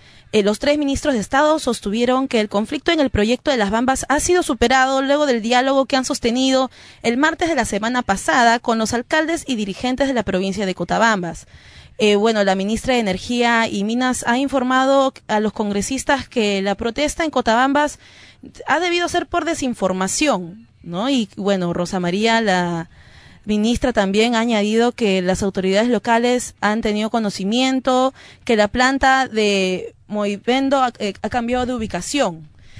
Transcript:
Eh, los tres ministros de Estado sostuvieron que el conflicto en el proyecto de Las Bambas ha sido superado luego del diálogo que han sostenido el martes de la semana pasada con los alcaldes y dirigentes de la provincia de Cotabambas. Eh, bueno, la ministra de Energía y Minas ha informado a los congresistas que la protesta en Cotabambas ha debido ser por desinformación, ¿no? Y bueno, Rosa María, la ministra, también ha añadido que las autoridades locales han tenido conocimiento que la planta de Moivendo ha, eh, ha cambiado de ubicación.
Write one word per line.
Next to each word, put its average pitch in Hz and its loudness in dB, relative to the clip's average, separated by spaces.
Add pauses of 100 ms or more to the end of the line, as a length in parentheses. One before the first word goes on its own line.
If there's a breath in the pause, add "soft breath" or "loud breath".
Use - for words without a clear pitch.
(300 soft breath)
Eh, 214 2
los 214 0
tres 285 2
ministros 277 -2
de 220 0
Estado 302 2
sostuvieron 240 -2
que 240 0
el 208 0
conflicto 247 -2
en 320 2
el 269 2
proyecto 226 0
de 269 0
Las 202 0
Bambas 247 0
ha 294 2
sido 359 2
superado 262 2
luego 285 2
del 240 0
diálogo 262 2
que 277 -2
han 262 0
sostenido 262 0 (320 loud breath)
el 233 0
martes 320 0
de 330 -2
la 233 0
semana 226 -2
pasada 233 2
con 226 -2
los 220 -2
alcaldes 311 -2
y 254 -2
dirigentes 240 -2
de 269 -2
la 226 0
provincia 190 -2
de 185 -2
Cotabambas. 180 0 (500 loud breath)
Eh, 208 4
bueno, 208 2
la 190 2
ministra 214 -2
de 240 2
Energía 233 0
y 202 -4
Minas 240 -2
ha 240 2
informado 262 2 (140)
a 214 0
los 214 -2
congresistas 226 -2
que 202 0
la 196 -2
protesta 277 -4
en 302 -2
Cotabambas 269 0 (680 loud breath)
ha 285 2
debido 349 0
ser 359 -2
por 339 -2
desinformación, 202 -2 (160)
¿no? 180 -6
Y 254 0
bueno, 185 -2
Rosa 175 -4
María, 208 0
la 175 -2 (540 loud breath)
ministra, 226 0
también 214 2
ha 226 2
añadido 226 2
que 196 0
las 185 0
autoridades 196 0
locales 233 0
han 214 0
tenido 214 -2
conocimiento 254 0 (320 loud breath)
que 233 2
la 208 4
planta 262 2
de 196 0 (140)
Moivendo 240 0
ha, 240 0
eh, 202 -4
ha 220 -4
cambiado 247 -2
de 247 -4
ubicación. 180 -4 (320 loud breath)